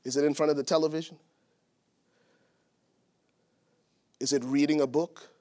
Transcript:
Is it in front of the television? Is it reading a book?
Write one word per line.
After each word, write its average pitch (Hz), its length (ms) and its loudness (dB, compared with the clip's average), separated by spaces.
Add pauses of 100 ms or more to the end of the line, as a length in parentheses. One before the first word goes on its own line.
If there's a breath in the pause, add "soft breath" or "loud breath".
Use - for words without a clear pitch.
Is 127 120 -4
it 143 80 2
in 147 100 2
front 151 160 2
of 147 60 2
the 143 60 -4
television? 160 540 -2 (3000)
Is 131 120 -2
it 131 120 0
reading 143 360 2
a 139 60 2
book? 151 420 -4 (120)